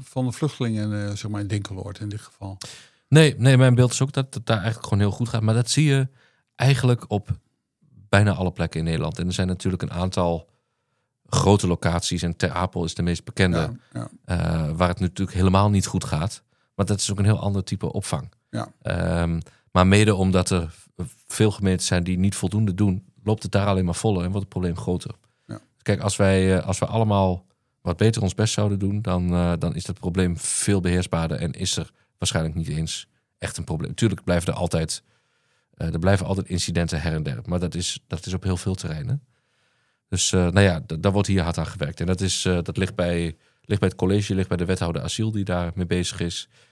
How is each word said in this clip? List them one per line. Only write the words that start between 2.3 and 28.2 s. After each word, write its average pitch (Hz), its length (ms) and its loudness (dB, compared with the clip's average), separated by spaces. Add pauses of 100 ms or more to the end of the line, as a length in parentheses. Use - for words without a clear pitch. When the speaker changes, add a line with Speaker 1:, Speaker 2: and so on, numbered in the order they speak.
Speaker 2:
Nee, 147 300 8
nee, 127 200 6
mijn 127 180 6
beeld 123 160 6
is - 100 -4
ook 135 120 0
dat 131 200 -4
het - 120 -10
daar 113 120 2
eigenlijk 107 300 -4
gewoon 101 160 2
heel 101 80 2
goed 117 180 -4
gaat. 110 120 -2
Maar 107 120 2
dat 120 160 0
zie 156 160 2
je 135 220 2 (480)
eigenlijk 123 520 4
op 104 220 -4 (800)
bijna 101 240 6
alle 90 180 -2
plekken 82 280 -4
in 80 60 -2
Nederland. 82 340 -2
En 87 80 -2
er 90 60 -2
zijn 92 140 0
natuurlijk 92 360 -2
een - 80 -6
aantal 87 580 0 (760)
grote 98 420 4
locaties 85 540 -2
en 85 140 -4
Ter - 160 -2
Apel 90 320 -4
is 82 120 -6
de - 60 -4
meest 85 220 -2
bekende, 87 340 0 (360)
Speaker 1:
Ja, - 160 -8 (160)
ja. 87 120 -2 (280)
Speaker 2:
eh, 76 100 -2
waar 90 140 4
het 87 100 -4
natuurlijk 92 380 -2
helemaal 95 320 4
niet 98 160 2
goed - 180 -4
gaat. 87 400 -4 (320)
Maar 98 100 0
dat 98 140 0
is - 120 -2
ook 98 80 -2
een 98 60 2
heel 107 140 4
ander 98 240 -2
type 90 300 -6
opvang. - 380 -6 (180)
Speaker 1:
Ja. 110 220 -8 (100)
Speaker 2:
Ehm, 85 580 0 (320)
maar 92 160 6
mede 104 280 6
omdat 92 340 2
er 82 200 0
v-, - 340 -14 (240)
veel 110 240 2
gemeenten 95 340 0
zijn 90 180 0
die 90 140 -2
niet 98 180 2
voldoende 101 380 0
doen, 95 320 0 (180)
loopt 107 200 0
het 92 80 -8
daar 101 160 2
alleen 95 180 2
maar 85 100 -2
voller 104 280 0
en 90 80 -2
wordt 101 80 -2
het 98 100 -6
probleem 90 280 -4
groter. 90 340 -4 (720)
Kijk, 101 200 -2
als 101 140 -2
wij, 95 420 4
eh, - 100 -2
als 95 120 -2
we - 60 -2
allemaal 98 600 2 (360)
wat 85 160 -4
beter 110 240 4